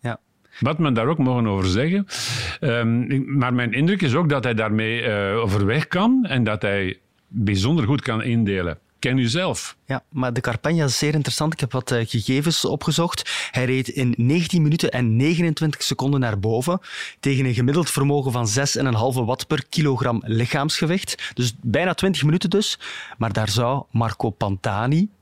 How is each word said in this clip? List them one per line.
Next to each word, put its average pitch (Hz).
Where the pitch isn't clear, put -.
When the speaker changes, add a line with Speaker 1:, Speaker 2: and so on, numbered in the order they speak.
Speaker 1:
Ja. 120
Speaker 2:
Wat 156
men 151
daar 113
ook 160
mogen 127
over 98
zeggen. 160
Ehm, 117
ik, 135
maar 127
mijn 120
indruk 170
is 135
ook 165
dat 139
hij 120
daarmee, 110
eh, 104
overweg 107
kan 233
en 135
dat 107
hij 98
bijzonder 107
goed 131
kan 110
indelen. 98
Ken 131
u 123
zelf. 151
Speaker 1:
Ja, 135
maar 127
de 123
Carpegna 151
is 131
zeer 147
interessant. 151
Ik -
heb 131
wat, 127
eh, 117
gegevens 131
opgezocht. -
Hij 127
reed 127
in 123
negentien 160
minuten 156
en 120
negenentwintig 160
seconden 139
naar 110
boven, 127
tegen 139
een 127
gemiddeld 135
vermogen 143
van 120
zes 139
en 127
een 127
halve 123
watt 117
per 147
kilogram 127
lichaamsgewicht. 143
Dus 120
bijna 156
twintig 185
minuten 165
dus. 202
Maar 110
daar 110
zou 120
Marco 117
Pantani 110